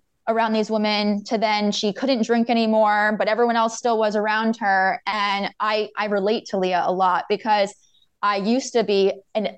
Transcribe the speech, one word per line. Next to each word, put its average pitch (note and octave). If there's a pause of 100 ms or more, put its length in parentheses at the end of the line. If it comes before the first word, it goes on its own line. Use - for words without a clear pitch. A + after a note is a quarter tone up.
(280)
around A3+
these A3
women G#3
to A#3
then G#3
she G#3
couldn't B3+
drink A#3
anymore, A3
but G3+
everyone A#3
else A3+
still A#3
was G#3+
around G#3+
her. F#3+
And G3+
I, G#3+
I G#3
relate G#3
to G3+
Leah F#3
a F3+
lot F3+
because G#3 (520)
I G3+
used A#3
to A#3
be G3 (220)
an, G#3